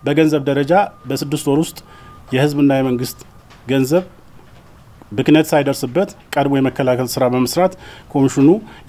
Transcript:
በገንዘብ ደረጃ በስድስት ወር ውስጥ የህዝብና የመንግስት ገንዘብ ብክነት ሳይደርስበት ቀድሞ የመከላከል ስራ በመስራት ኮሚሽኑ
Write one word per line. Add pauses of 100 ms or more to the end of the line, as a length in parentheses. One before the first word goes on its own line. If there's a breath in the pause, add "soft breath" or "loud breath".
በገንዘብ
ደረጃ (320)
በስድስት
ወር
ውስጥ (520 loud breath)
የህዝብና
የመንግስት (480)
ገንዘብ (1080)
ብክነት
ሳይደርስበት (200)
ቀድሞ
የመከላከል
ስራ
በመስራት (360 loud breath)
ኮሚሽኑ (400 loud breath)